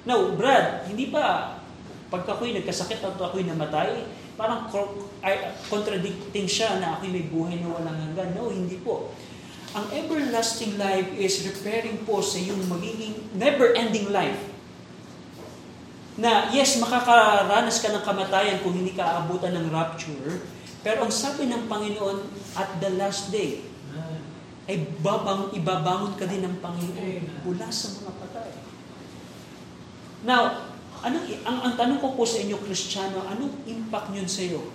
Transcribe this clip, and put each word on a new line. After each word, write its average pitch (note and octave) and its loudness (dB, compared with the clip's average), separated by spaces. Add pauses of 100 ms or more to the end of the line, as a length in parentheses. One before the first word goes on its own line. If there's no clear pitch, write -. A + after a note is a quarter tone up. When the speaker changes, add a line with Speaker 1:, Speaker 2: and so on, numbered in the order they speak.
Speaker 1:
Now, A#3 4 (160)
Brad, G#3 4
hindi A3+ -2
ba A#3 2 (540)
pagka F#3 -2
ako'y A3+ -2
nagkasakit G#3+ -2
at F#3+ -4
ako'y F#3 -2
namatay, D#3+ 0 (320)
parang A3+ 0
cro-, G3+ -2 (160)
ay, G3 0 (160)
contradicting G3+ -2
siya G3 2
na D#3+ -2
ako'y F#3 -4
may D#3+ -2
buhay E3+ -2
na E3+ -4
walang E3 -4
hanggan? E3 -4
No, A3+ -2
hindi F#3 -2
po. - -2 (560)
Ang G3+ -4
everlasting A#3+ 0
life F#3+ 2
is F#3 2
referring G#3+ -2
po G#3+ 2
sa F3+ 0
iyong F#3+ 0
magiging G#3+ -4
never-ending A3+ 6
life. F3+ 0 (1700)
Na, A3 6
yes, C4 8
makakaranas A3+ 8
ka G#3 2
ng G3 0
kamatayan F#3+ 4
kung F3+ 2
hindi F#3 0
ka F3 2
aabutan F3 0
ng E3 0
rapture, D#3+ -2 (400)
pero A3 2
ang G#3 0
sabi C#4+ 0
ng A#3 -2
Panginoon, G#3 0 (400)
at F#3+ -2
the G3 2
last G3 -2
day, F#3 0 (320)
Speaker 2:
Amen. D#3+ -8 (480)
Speaker 1:
ay F#3+ -2 (300)
babang-, G3+ 0
ibabangon F#3 0
ka F#3 -2
din F#3+ -2
ng F3+ -2
Panginoon F3 -4
Speaker 2:
Amen. - -8
Speaker 1:
mula G#3+ -2
sa G3 -4
mga F#3+ -10 (160)
patay. A3+ -10 (1800)
Now, A#3+ 4 (400)
anong C4+ -2
i-, G#3 -6
ang, B3 0
ang B3 2
tanong C4+ 4
ko B3+ 0
po A3+ 4
sa A3 0
inyo, G3+ -2
Kristiyano, F#3+ -4
anong C4 -4 (160)
impact A3 -4
niyon G3 -4
sa F#3 -2
iyo? D#3+ -4